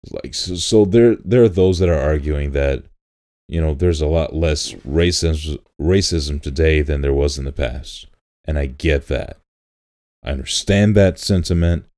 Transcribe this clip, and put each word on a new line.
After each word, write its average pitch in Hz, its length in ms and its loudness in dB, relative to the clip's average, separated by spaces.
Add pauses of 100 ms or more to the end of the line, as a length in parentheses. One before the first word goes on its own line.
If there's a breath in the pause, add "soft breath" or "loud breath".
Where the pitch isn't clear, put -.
(100)
Like, - 240 -12
so, 90 220 -6
so 104 280 4
there, 117 320 4
there 120 260 2
are 113 60 6
those 92 300 2
that 90 100 2
are 80 100 2
arguing 73 540 -2
that, 69 320 -2 (640)
you 82 120 -2
know, 78 140 0
there's 82 260 0
a 76 60 0
lot 80 280 -2
less 78 380 -2
racism, 80 880 -2 (220)
racism 78 600 0
today 78 420 0
than 71 180 -2
there 69 120 0
was 69 260 0
in 67 60 -8
the 69 80 -8
past. - 540 -8 (380)
And 76 140 -4
I 71 80 -4
get 69 420 -2
that. - 300 -8 (840)
I - 80 -10
understand 101 640 0
that 95 240 4
sentiment 85 680 0 (120)